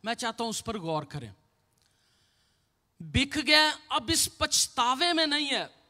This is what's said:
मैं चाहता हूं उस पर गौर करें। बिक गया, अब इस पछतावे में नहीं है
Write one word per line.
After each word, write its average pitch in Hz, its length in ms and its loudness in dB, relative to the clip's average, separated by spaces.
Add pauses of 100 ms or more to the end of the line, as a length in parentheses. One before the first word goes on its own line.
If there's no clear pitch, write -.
मैं 226 80 -2
चाहता 233 300 -4
हूं 233 60 -2
उस - 120 -4
पर 220 160 -6
गौर 160 280 -2
करें। 117 300 -12 (1700)
बिक 247 360 0
गया, 302 420 4 (120)
अब 262 180 -2
इस - 180 2
पछतावे 294 880 0
में 320 140 2
नहीं 294 200 0
है 202 260 -2 (160)